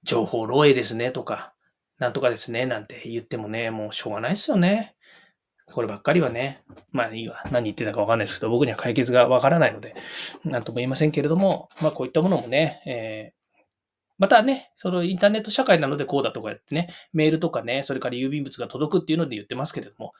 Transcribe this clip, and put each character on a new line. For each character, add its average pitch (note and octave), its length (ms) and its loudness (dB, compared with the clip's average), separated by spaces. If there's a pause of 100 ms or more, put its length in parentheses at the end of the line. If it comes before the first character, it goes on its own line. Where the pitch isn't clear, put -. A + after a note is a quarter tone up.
情 G3 220 0
報 A2+ 200 -2
漏 C#3+ 240 6
洩 C3+ 40 8
で B2 100 2
す A2+ 120 -4
ね A#2+ 160 -2
と B2+ 120 -8
か、 - 300 -8 (440)
な B2 120 -2
ん A2 40 -6
と C3+ 80 -2
か B2+ 80 4
で A2+ 80 -2
す - 140 -8
ね、 A#2+ 140 -2
な A#2 140 -4
ん G#2+ 60 -12
て - 220 -18
言 A2+ 140 -6
っ - 20 -18
て A#2+ 140 -8
も G#2+ 100 -8
ね、 A2+ 240 -4
も G#2+ 180 -8
う - 40 -10
し - 120 -6
ょ A2+ 60 -4
う - 20 -6
が G#2+ 80 -6
な A#2+ 80 -4
い F3 40 0
っ - 20 0
す - 160 -4
よ A3 60 2
ね。 G3+ 380 2 (760)
こ B2 80 -4
れ A2 60 -2
ば G2+ 100 -8
っ - 40 -18
か D3 120 2
り E3+ 80 6
は C3 80 0
ね。 C3 320 -6 (300)
ま A#2+ 160 -2
あ A2 60 -10
い A2+ 100 -8
い A#2 40 -8
わ。 - 240 -12
何 A#2+ 140 0
言 G#2+ 80 -4
っ - 20 -10
て B2 80 -6
た G#2+ 80 -2
か A#2 80 -4
わ G2 80 2
か A#2 80 4
ん A2+ 40 -2
な G#2 40 0
い G2 40 -2
で - 40 -4
す - 80 -6
け - 60 -4
ど、 A2 60 0
僕 B2 140 4
に A#2+ 60 -2
は - 60 -6
解 A#2+ 160 -4
決 B2 180 2
が A#2+ 160 8
わ B2+ 140 4
か C3+ 80 6
ら E3+ 100 4
な C#3 80 6
い G#2 60 0
の G#2+ 80 -14
で、 - 140 -16 (500)
な B2+ 140 -4
ん A2+ 40 -8
と - 80 -8
も A#2 60 -6
言 B2 80 -2
い - 20 -2
ま C3 80 -2
せ D#3 120 2
ん D3 40 2
け D3 100 -2
れ C#3+ 60 0
ど D#3+ 80 4
も、 F#3+ 320 2 (140)
ま D#3 80 4
あ - 20 2
こ - 120 -6
う - 40 -4
い - 20 -10
っ - 40 -14
た D#3+ 80 4
も F#3 80 4
の E3+ 80 2
も A2 100 -4
ね、 C#3+ 380 0
え A2 480 -10
ー、 - 40 -20 (800)
ま F#3+ 100 4
た A3+ 140 8
ね、 C4 340 -2
そ - 140 -6
の F3+ 140 -2
イ F#3 100 -2
ン F3+ 40 -4
タ G3+ 100 4
ー - 20 8
ネ A3 100 0
ッ - 20 -6
ト G#3+ 100 -8
社 C4 140 0
会 F3+ 140 6
な C#3+ 80 0
の C#3+ 100 -2
で C#3 80 -2
こ C#3 140 0
う C#3 40 0
だ - 80 -2
と A2+ 100 -10
か G#2+ 80 -8
や G#2 60 -10
っ - 80 -20
て - 100 -10
ね、 E3+ 140 -2 (240)
メ D#3 160 4
ー D#3 40 6
ル D#3+ 80 0
と E3 120 -2
か A#2+ 120 -4
ね、 C3 200 -2
そ C#3+ 100 -6
れ C3 60 -4
か C3 100 -4
ら B2 60 -6
郵 C3 140 -4
便 D3 140 -4
物 C3+ 180 -10
が A2+ 60 -6
届 D3+ 320 0
く - 40 -2
っ - 20 -14
て D#3 80 0
い - 20 2
う E3+ 40 0
の D#3+ 80 0
で B2 80 -8
言 G2+ 80 -10
っ - 40 -20
て - 80 -8
ま C3+ 100 -4
す - 80 -6
け - 80 -6
れ - 60 -16
ど - 120 -20
も、 A2+ 200 -14